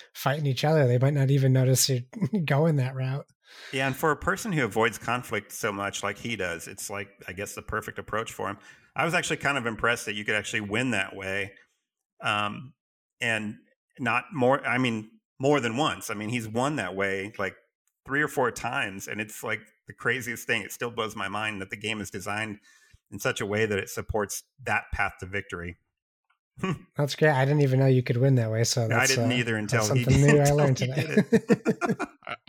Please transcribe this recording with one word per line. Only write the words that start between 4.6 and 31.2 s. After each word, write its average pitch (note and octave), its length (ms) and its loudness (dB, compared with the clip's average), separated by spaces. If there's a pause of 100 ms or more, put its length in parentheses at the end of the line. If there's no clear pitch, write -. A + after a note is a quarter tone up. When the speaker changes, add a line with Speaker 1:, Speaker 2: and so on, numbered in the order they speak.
Speaker 2:
avoids A2 340 2
conflict A#2 540 -4
so A2 220 -4
much G2 300 -4
like G2+ 140 -4
he A#2 180 -6
does, F2 320 -6
it's, - 220 -12
like, G2+ 200 -10 (180)
I G2 60 -12
guess, G2 220 -10
the G#2 60 -14
perfect - 380 -8
approach G#2+ 320 -6
for G#2 160 -6
him. G2+ 100 -6 (380)
I A#2+ 80 0
was E3 100 -2
actually E3 240 0
kind C#3+ 200 0
of A#2 80 -2
impressed A#2 400 0
that G#2+ 100 -4
you G#2 80 -6
could A2 120 0
actually G#2+ 260 -2
win A2 300 -2
that G2 240 -2
way, G2 380 -6 (680)
um, G#2+ 520 -2 (460)
and G#2+ 360 -2 (440)
not A#2+ 340 0
more, C3+ 320 2
I B2 120 0
mean, A2+ 340 -2 (280)
more C#3+ 200 4
than A#2 160 -2
once. C3 340 -2
I A2 40 -4
mean, G#2 160 -6
he's A#2 180 -4
won B2+ 300 -2
that F#2 180 -4
way, G2 420 -2
like, F#2+ 180 -4 (500)
three C#3 160 -2
or D3 80 0
four B2 220 0
times, A2+ 560 -6
and G#2 120 -8
it's, A2 240 -10
like, A2 180 -4 (260)
the G#2+ 60 -16
craziest A#2+ 540 -4
thing. A#2 160 0
It - 80 -12
still A#2+ 200 -6
blows A2 240 -4
my G2+ 140 -4
mind G#2 320 -4
that F#2+ 80 -10
the - 80 -10
game G#2+ 240 -6
is F#2 80 -8
designed G#2 500 -6 (520)
in G2+ 80 -10
such B2+ 220 -2
a A2+ 40 -4
way G#2 200 0
that G#2 140 0
it - 100 -6
supports - 540 -6 (200)
that A2+ 200 -2 (100)
path G2+ 280 -2
to F#2+ 40 -12
victory. F2+ 520 -8 (840)
<laughs> - 360 -8
Speaker 1:
That's C#3+ 180 -2
great. D#3 160 6
I C3+ 140 4
didn't D3 160 4
even C3 180 4
know C3+ 60 6
you B2+ 180 6
could A#2+ 140 0
win C3+ 180 6
that A2+ 160 2
way. A2+ 120 2
So A#2 220 0
Speaker 2:
I - 20 -2
Speaker 1:
that's, B2 280 4
Speaker 2:
didn't B2 160 2
Speaker 1:
uh, B2 40 2
Speaker 2:
either A2+ 260 0
Speaker 1:
that's G#2 120 -4
Speaker 2:
until A2+ 220 4
he B2 80 4
Speaker 1:
something C3+ 180 6
Speaker 2:
did, D3 120 8
Speaker 1:
new D3 60 8
I - 20 4
Speaker 2:
until C#3+ 160 4
Speaker 1:
learned C#3 220 4
Speaker 2:
he C3 80 0
Speaker 1:
today. C#3 140 -2
Speaker 2:
did D3+ 300 2